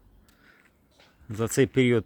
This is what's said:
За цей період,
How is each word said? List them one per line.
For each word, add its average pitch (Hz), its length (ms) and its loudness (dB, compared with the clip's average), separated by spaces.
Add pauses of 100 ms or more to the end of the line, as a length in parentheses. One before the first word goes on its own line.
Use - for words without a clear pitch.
(1300)
За 110 180 -6
цей 135 200 2
період, 120 380 0